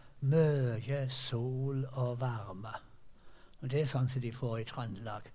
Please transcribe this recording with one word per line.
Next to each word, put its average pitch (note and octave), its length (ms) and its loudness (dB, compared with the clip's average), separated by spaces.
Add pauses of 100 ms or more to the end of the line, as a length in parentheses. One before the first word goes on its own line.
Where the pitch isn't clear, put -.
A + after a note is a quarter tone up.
(320)
mye C#3 800 4
sol C3 800 0
og B2 300 0
varme. G#2 520 -4 (880)
Og C3 100 -4
det C#3+ 100 4
er C#3+ 80 2
sånn B2+ 200 2
som B2+ 140 -2
de A#2 100 -2
får A2+ 280 -2
i A2 80 -6
Trøndelag. G#2+ 640 -6